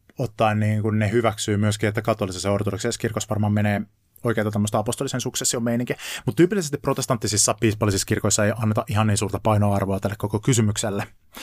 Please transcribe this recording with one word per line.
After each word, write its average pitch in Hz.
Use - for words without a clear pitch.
ottaen 110
niinku 107
ne 107
hyväksyy 110
myöskin, 104
että 107
katolisessa 98
ja 101
ortodoksisessa 101
kirkossa 107
varmaan 104
menee 104
oikeata 110
tämmöistä 104
apostolisen 120
suksession 127
meininkiä. 120
Mut 110
tyypillisesti 165
protestanttisissa 120
piispallisissa 104
kirkoissa 107
ei 107
anneta 113
ihan 107
niin 101
suurta 101
painoarvoa 101
tälle 101
koko 104
kysymykselle 107